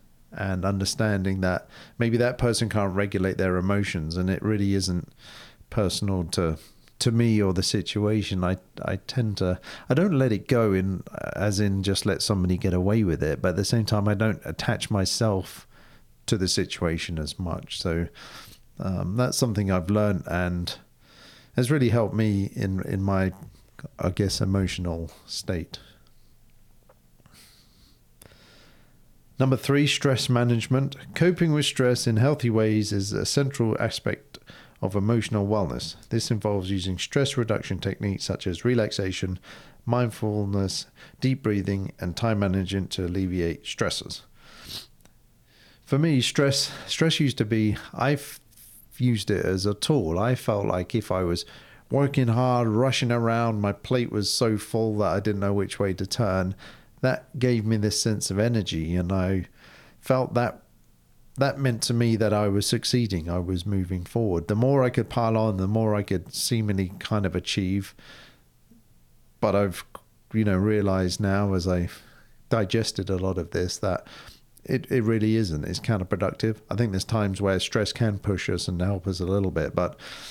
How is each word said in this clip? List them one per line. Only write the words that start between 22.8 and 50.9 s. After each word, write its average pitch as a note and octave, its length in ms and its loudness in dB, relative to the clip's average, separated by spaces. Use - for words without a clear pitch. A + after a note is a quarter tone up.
in G2 200 -2
my, F#2+ 300 2
I - 120 -2
guess, G2 320 0
emotional F2+ 720 -2
state. - 540 -8
Number C3 160 4
three, C#3+ 320 2
stress - 400 0
management. B2 720 2
Coping E3+ 380 4
with D3 120 2
stress B2 420 2
in A2+ 100 4
healthy B2 320 2
ways G#2+ 420 2
is G2+ 220 0
a G2 120 0
central C3 540 0
aspect - 580 -4
of G#2 140 -2
emotional G#2 500 2
wellness. F#2+ 500 -2
This A2+ 220 -2
involves G2+ 400 0
using F#2 260 -2
stress - 380 0
reduction A2 440 -2
techniques G2 440 -4
such - 240 -4
as F2 180 -4
relaxation, G2 760 0
mindfulness, G#2+ 1000 -2
deep C3 240 0
breathing, G2 560 0
and F2 160 -6
time A2+ 240 0
management F#2+ 520 0
to F#2 140 -4
alleviate F2+ 580 -2
stressors. - 580 -6
For C3+ 120 0
me, D3 240 4
stress, C#3 500 0
stress - 340 0
used C#3 200 0
to A#2 60 0
be, G#2+ 300 2
I've - 460 -2
used A#2+ 340 0
it F#2 140 0
as F#2 200 0
a G#2 80 2
tool. F#2 460 0
I A#2+ 160 2
felt G#2+ 300 -2
like F2+ 300 -2